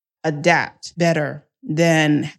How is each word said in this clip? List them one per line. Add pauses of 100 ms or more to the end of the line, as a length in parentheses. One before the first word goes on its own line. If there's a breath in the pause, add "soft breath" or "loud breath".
(240)
adapt
better (160)
than,